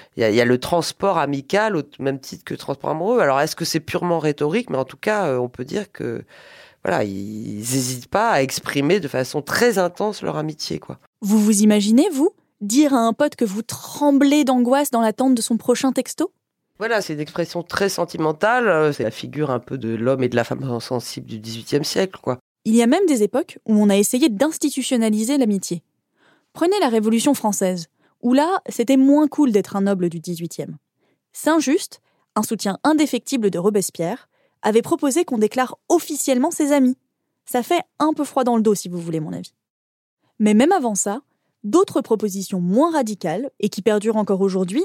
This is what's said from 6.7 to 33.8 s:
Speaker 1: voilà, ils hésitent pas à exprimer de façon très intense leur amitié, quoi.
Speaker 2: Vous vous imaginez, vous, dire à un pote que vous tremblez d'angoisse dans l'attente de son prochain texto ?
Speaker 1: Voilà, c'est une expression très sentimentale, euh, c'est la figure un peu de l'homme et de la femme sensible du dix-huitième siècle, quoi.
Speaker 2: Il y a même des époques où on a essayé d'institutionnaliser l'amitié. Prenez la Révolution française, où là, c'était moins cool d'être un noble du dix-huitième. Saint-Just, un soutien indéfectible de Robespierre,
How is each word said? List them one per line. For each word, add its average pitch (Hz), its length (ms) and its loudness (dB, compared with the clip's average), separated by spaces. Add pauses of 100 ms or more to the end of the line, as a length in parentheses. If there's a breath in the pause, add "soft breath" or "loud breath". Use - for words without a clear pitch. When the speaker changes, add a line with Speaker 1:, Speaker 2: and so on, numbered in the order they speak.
Speaker 1:
voilà, 170 180 0
ils 104 560 -8
hésitent 123 480 -4
pas 220 240 0
à 165 100 2
exprimer 143 600 0
de 160 80 -6
façon 127 340 -4
très 233 360 0
intense 190 440 -2
leur 156 140 -6
amitié, 156 420 -8
quoi. - 220 -18 (200)
Speaker 2:
Vous 214 180 2
vous 208 240 4
imaginez, 214 460 4
vous, 320 220 0 (300)
dire 262 340 2
à 254 40 4
un 226 140 2
pote 294 220 0
que - 100 -2
vous 208 180 -4
tremblez 285 840 2
d'angoisse 254 480 2
dans 233 80 2
l'attente 240 340 2
de 233 80 0
son 240 140 -2
prochain 247 340 0
texto ? 269 400 -4 (480)
Speaker 1:
Voilà, 220 240 -2
c'est 165 120 -8
une 147 60 -6
expression 165 440 -6
très - 240 -2
sentimentale, 175 800 -2
euh, 156 240 2
c'est 139 100 -4
la 113 80 -2
figure 139 400 -6
un 123 80 -2
peu 135 180 -12
de 120 120 -6
l'homme 120 340 0
et 123 60 2
de 120 80 -2
la 117 80 2
femme 127 360 -6
sensible 127 460 -8
du 117 140 -12
dix-huitième 113 440 -4
siècle, 190 380 -4
quoi. 127 160 -4 (260)
Speaker 2:
Il 220 120 2
y 240 60 6
a 233 40 4
même 349 200 4
des 262 180 2
époques 247 420 -4
où 220 80 2
on 208 160 4
a 196 60 4
essayé 247 320 2
d'institutionnaliser 240 1080 0
l'amitié. 202 460 -2 (680)
Prenez 370 280 0
la 311 80 2
Révolution 226 460 2
française, 185 540 -2 (340)
où 240 120 2
là, 320 340 2
c'était 240 280 2
moins 277 300 6
cool 285 240 2
d'être 202 240 2
un 196 80 0
noble 196 260 0
du 165 120 -10
dix-huitième. 160 560 -10 (560)
Saint-Just, 311 680 0 (360)
un 214 80 0
soutien 208 400 -4
indéfectible 269 680 0
de 165 80 -2
Robespierre, 190 680 -2 (320)